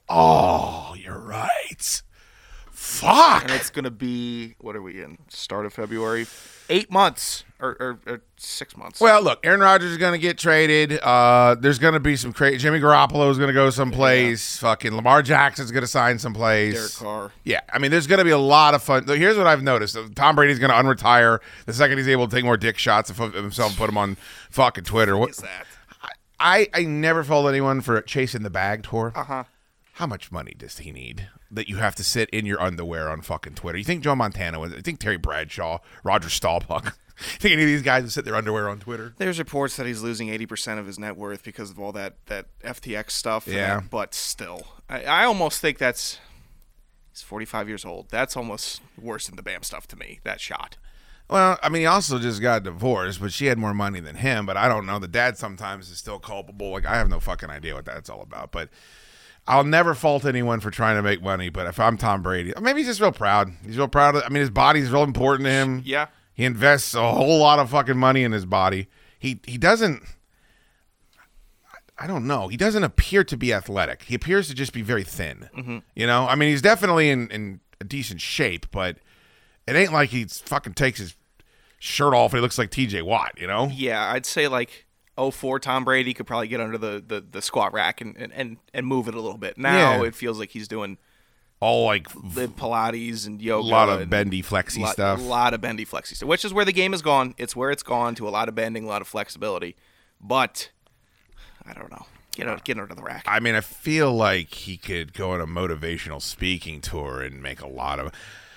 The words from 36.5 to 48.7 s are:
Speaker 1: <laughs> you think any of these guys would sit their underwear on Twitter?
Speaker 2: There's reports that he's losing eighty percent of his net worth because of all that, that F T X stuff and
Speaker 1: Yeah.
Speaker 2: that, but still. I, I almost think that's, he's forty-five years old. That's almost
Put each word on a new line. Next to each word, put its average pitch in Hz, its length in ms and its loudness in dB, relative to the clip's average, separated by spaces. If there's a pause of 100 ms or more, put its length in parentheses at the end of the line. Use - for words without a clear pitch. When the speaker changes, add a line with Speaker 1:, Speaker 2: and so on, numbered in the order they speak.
Speaker 1:
<laughs> - 340 -14
you - 60 -14 (160)
think 202 140 4
any 156 100 4
of - 40 4
these 147 140 0
guys 127 220 2
would 113 80 -8
sit 139 120 -6
their 107 120 -4
underwear 107 320 -2
on 104 100 -8
Twitter? 113 400 -14
Speaker 2:
There's 180 220 -4
reports 139 340 -4
that 131 120 -8
he's 117 140 -6
losing 113 280 -6
eighty 110 180 -8
percent 107 320 -8
of 104 80 -12
his 98 140 -14
net 104 160 -10
worth 101 260 -12
because 104 300 -16
of 92 80 -20
all 101 100 -10
that, 98 240 -12 (120)
that 101 200 -12 (160)
F 120 180 -14
T 120 140 -12
X 107 180 -8
stuff 110 360 -6
and 92 80 -6
Speaker 1:
Yeah. 98 240 -2
Speaker 2:
that, 95 100 -16
but 104 240 -8
still. 87 540 -10 (200)
I, 127 140 -8
I 156 220 2
almost 196 360 0
think 151 180 -2
that's, - 420 -4 (880)
he's - 120 -20
forty-five 107 440 -10
years 107 180 -12
old. 92 240 -14
That's 123 280 -4
almost 113 440 -10 (160)